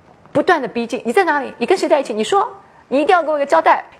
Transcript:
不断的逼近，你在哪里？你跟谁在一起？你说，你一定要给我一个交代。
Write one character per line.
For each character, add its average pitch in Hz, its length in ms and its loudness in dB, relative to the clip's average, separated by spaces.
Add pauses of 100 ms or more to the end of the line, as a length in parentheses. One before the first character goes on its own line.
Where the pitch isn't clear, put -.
(320)
不 294 100 2
断 330 180 2
的 247 60 -4
逼 233 180 -6
近， 233 200 -8
你 233 80 -2
在 392 100 4
哪 302 180 0
里？ 233 180 -10
你 240 80 -4
跟 370 120 2
谁 330 100 -2
在 302 120 4
一 - 20 -2
起？ 269 100 -8
你 214 120 -4
说， 403 240 0 (420)
你 277 120 0
一 - 20 0
定 381 80 2
要 349 100 4
给 294 80 -4
我 311 60 0
一 - 20 -2
个 277 60 -2
交 320 160 2
代。 320 240 2 (160)